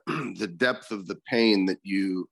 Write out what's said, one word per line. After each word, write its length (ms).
<clears throat> 300
the 100
depth 440
of 160
the 80
pain 380
that 180
you 480